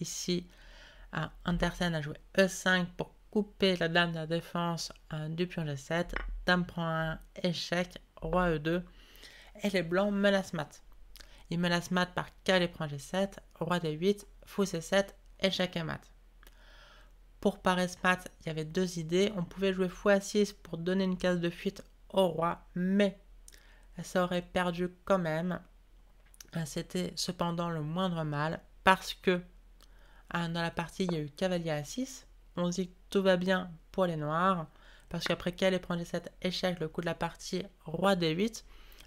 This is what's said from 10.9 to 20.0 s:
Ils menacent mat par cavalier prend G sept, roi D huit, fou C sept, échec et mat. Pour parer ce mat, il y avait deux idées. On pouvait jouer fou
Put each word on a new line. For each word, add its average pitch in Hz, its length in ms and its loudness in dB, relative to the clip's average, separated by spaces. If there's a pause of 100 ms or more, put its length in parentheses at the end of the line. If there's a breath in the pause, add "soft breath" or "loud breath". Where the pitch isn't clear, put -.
Ils 170 80 0
menacent 175 320 2
mat 180 160 4
par - 220 -6 (160)
cavalier 180 240 4
prend 160 200 -6
G 143 100 -8
sept, 196 420 -2 (180)
roi 170 220 0
D 156 120 -2
huit, 196 340 0 (180)
fou - 200 -2
C 170 160 -4
sept, 196 360 0 (240)
échec 180 360 0
et 165 60 -2
mat. 151 180 -6 (1400 loud breath)
Pour 196 200 0
parer 180 280 2
ce 180 140 -10
mat, 185 280 2 (100)
il - 80 -8
y - 20 -4
avait 160 140 -4
deux 175 340 0
idées. 180 380 2
On 175 80 -2
pouvait 190 280 -2
jouer 185 160 0
fou - 200 0